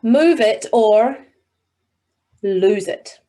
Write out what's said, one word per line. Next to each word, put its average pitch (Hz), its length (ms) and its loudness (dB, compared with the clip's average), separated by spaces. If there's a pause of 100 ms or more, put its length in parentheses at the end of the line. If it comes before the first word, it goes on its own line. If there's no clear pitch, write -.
Move 302 380 2
it 220 320 -2
or 226 440 2 (1300)
lose 196 460 -2
it. - 400 -14